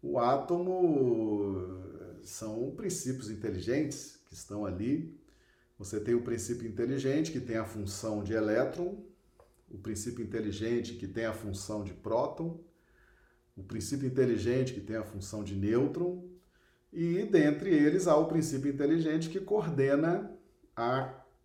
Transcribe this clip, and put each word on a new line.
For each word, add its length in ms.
O 200
átomo 1400
são 540
princípios 520
inteligentes 1000
que 80
estão 300
ali. 540
Você 200
tem 160
o 80
princípio 460
inteligente, 640
que 80
tem 160
a 80
função 580
de 120
elétron, 680
o 100
princípio 460
inteligente, 680
que 140
tem 160
a 80
função 500
de 100
próton, 720
o 80
princípio 420
inteligente, 680
que 60
tem 160
a 80
função 380
de 140
nêutron, 680
e 340
dentre 460
eles 360
há 100
o 120
princípio 440
inteligente 560
que 100
coordena 960
a 480